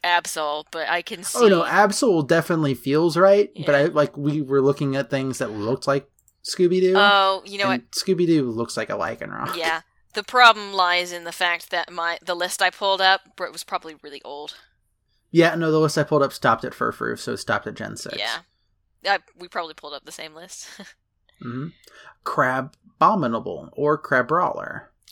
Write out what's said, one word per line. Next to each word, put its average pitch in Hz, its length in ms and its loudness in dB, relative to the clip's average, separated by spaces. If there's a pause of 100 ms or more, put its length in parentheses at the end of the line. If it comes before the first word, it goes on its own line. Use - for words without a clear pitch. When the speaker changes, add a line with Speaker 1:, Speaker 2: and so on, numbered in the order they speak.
Speaker 1:
Absol, 156 680 -2
but 160 160 -6
I 175 140 0
can 175 240 -12
see - 120 -4
Speaker 2:
Oh, 240 120 6
no, 170 140 4
Absol 196 640 4
definitely 160 500 2
feels 156 420 0
right, 196 340 6 (140)
but 147 80 4
Speaker 1:
Yeah. 139 40 6
Speaker 2:
I, 139 100 6
like, 147 280 2
we 147 260 -2
were 135 200 2
looking 139 340 2
at 139 140 -4
things 135 300 -4
that 117 120 -4
looked 107 340 -4
like 139 240 -2 (360)
Scooby-Doo. 185 500 2
Speaker 1:
Oh, 196 500 4
you 202 120 -14
know 196 140 0
Speaker 2:
and 180 120 -2
Speaker 1:
what? - 80 -20
Speaker 2:
Scooby-Doo 165 580 2
looks 113 280 -6
like 110 120 -6
a - 40 -2
Lycanroc. - 640 -6
Speaker 1:
Yeah. 160 240 -2 (320)
The 208 100 -8
problem 220 480 2
lies 180 400 0
in 175 140 -12
the 170 80 -12
fact 175 380 -4
that 170 200 -4
my, 170 340 -6
the 180 100 -4
list 175 260 -4
I 185 80 2
pulled 196 320 -2
up, 190 340 2
br-, 175 160 -8
was 160 140 -14
probably 160 360 -10
really 143 220 -18
old. 143 320 -14 (720)
Speaker 2:
Yeah, 165 260 4
no, 165 160 0
the 156 80 4
list 156 180 2
I 147 60 2
pulled 143 200 2
up 131 80 0
stopped - 320 0
at - 80 -10
Furfrou, 117 480 -6
so - 140 -8
it - 40 -8
stopped 107 300 -6
at 110 60 -10
Gen 107 240 -12
six. - 200 -12
Speaker 1:
Yeah. 104 200 -6 (680)
I, 196 140 0 (180)
we 180 120 -20
probably 165 240 -10
pulled 147 200 -16
up 139 120 -16
the 151 80 -18
same 156 200 -16
list. 170 420 -20
<laughs> - 40 -20 (640)
Speaker 2:
Mm-hmm. 127 260 -10 (540)
Crab-Abominable 131 1500 -2
or 147 280 0
Crabrawler. 143 840 -2 (280)